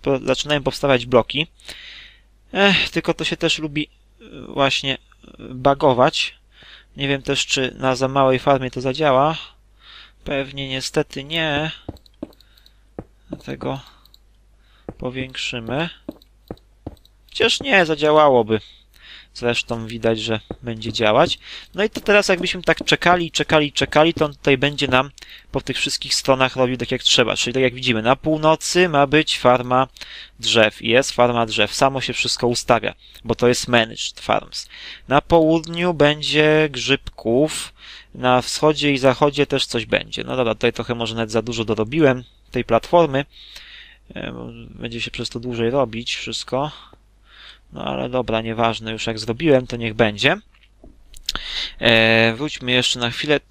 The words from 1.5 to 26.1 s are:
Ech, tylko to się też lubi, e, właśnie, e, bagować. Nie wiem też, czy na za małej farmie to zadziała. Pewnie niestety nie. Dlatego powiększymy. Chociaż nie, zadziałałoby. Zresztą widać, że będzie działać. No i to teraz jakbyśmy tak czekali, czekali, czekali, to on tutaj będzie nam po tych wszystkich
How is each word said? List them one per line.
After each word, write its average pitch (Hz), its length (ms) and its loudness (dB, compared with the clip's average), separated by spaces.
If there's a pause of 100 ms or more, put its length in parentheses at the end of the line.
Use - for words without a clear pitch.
Ech, 190 380 2
tylko 165 240 -2
to 160 100 -6
się 165 120 -4
też 160 220 0
lubi, 151 300 -6 (320)
e, - 320 -18
właśnie, 139 420 0
e, - 40 -8 (400)
bagować. 131 1040 2 (540)
Nie 139 120 -4
wiem 139 140 -2
też, 139 240 -2
czy 131 320 -2
na 131 180 0
za 131 120 0
małej 131 300 4
farmie 131 320 2
to 127 100 -8
zadziała. 139 560 2 (880)
Pewnie 139 440 -6
niestety 135 560 -6
nie. 156 460 -2 (1600)
Dlatego 135 500 -8 (1160)
powiększymy. 127 920 -6 (1400)
Chociaż - 320 -2
nie, 202 260 2
zadziałałoby. 147 720 4 (760)
Zresztą 117 520 -4
widać, 113 340 -2
że 110 200 -4 (220)
będzie 113 300 -8
działać. 117 460 2 (360)
No 190 100 -2
i 220 60 -2
to - 100 -10
teraz 208 280 4
jakbyśmy 180 340 -2
tak - 220 0
czekali, 175 460 2
czekali, 151 420 2
czekali, 156 420 2
to 160 100 -2
on 147 100 -4
tutaj 135 240 2
będzie 143 300 -2
nam 131 220 2 (420)
po 139 80 -2
tych - 160 -6
wszystkich - 380 -4